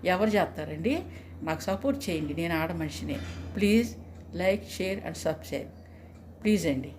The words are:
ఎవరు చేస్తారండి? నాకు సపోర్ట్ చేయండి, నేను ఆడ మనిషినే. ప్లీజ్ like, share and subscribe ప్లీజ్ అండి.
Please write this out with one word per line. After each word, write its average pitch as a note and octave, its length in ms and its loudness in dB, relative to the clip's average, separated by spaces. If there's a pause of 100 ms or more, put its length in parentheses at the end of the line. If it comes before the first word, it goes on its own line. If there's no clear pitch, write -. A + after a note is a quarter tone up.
ఎవరు F3+ 240 4
చేస్తారండి? E3+ 720 2 (400)
నాకు D#3+ 180 0
సపోర్ట్ C4+ 480 0
చేయండి, D#3 240 0
నేను E3 220 0
ఆడ D#3+ 160 2
మనిషినే. D3+ 460 -4 (380)
ప్లీజ్ G#3 340 6 (460)
like, F#3+ 280 2 (140)
share F#3+ 300 -2
and D#3+ 100 -6
subscribe - 540 -4 (720)
ప్లీజ్ G#3 240 4
అండి. C#3 320 0